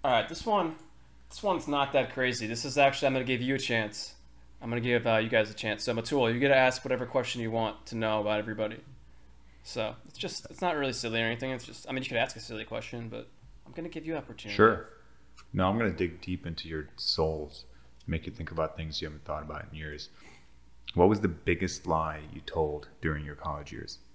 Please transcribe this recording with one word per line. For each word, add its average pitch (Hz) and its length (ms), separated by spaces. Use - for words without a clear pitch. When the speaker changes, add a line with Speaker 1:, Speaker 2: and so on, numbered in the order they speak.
Speaker 1:
All 131 80
right, 110 160
this - 180
one, 180 300
this - 120
one's 185 240
not 143 280
that 139 200
crazy. 123 320
This 117 180
is 139 140
actually, 139 300
I'm 131 60
gonna 131 100
give 123 180
you 131 140
a - 20
chance. 113 560
I'm 120 100
gonna 120 100
give, 120 260
uh, 113 120
you 113 100
guys 110 220
a 101 40
chance. 107 300
So, 120 100
Matul, 117 400
you 120 60
get 139 80
to 135 80
ask 127 280
whatever 127 220
question 123 340
you 113 100
want 110 360
to 120 100
know 110 240
about 107 200
everybody. 110 380
So, 110 320
it's - 100
just, - 320
it's 156 100
not 175 160
really 135 160
silly 113 300
or 113 40
anything. 117 260
It's 123 120
just, - 240
I - 40
mean, 131 100
you 131 60
could 117 100
ask 127 180
a 113 40
silly 110 240
question, 117 440
but 110 200
I'm 127 80
gonna 165 160
give 156 160
you 160 120
opportunity. 110 400
Speaker 2:
Sure. 110 320
No, 92 160
I'm 104 100
gonna 110 140
dig 82 280
deep 92 260
into 82 220
your 78 280
souls, 78 680
make 82 180
you 87 60
think - 180
about 80 260
things 80 240
you 82 60
haven't 76 180
thought 76 200
about 76 260
in 78 80
years. 76 300
What 90 140
was 104 120
the 101 80
biggest 87 580
lie 80 340
you 78 60
told 73 480
during 76 240
your 73 120
college 73 360
years? - 260